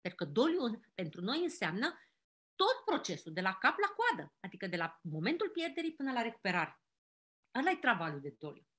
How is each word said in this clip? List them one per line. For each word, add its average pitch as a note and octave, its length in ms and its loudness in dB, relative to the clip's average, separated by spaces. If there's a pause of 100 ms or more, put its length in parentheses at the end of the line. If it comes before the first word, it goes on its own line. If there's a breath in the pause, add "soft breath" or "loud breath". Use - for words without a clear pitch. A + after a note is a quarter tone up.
Pentru - 240 -4
că D3+ 60 -6
doliu D#4+ 300 4
în, A#3 200 -2 (140)
pentru F3 260 -6
noi B3+ 220 -2
înseamnă A3+ 560 -2 (560 loud breath)
tot A4+ 300 4
procesul, - 480 -2
de E3 80 -2
la F#3+ 140 2
cap D4+ 240 4
la G4+ 180 0
coadă, A#4 440 0
adică F#3+ 260 -8
de F3+ 100 -2
la E3 260 -2
momentul G3+ 460 0
pierderii E4 460 -4
până C4+ 180 -4
la A#3+ 100 0
recuperare. F3+ 580 -2 (760)
Ăla C#4+ 160 2
e F4+ 60 2
travaliul E3+ 440 0
de C#3+ 180 -10
doliu. - 280 -12 (120)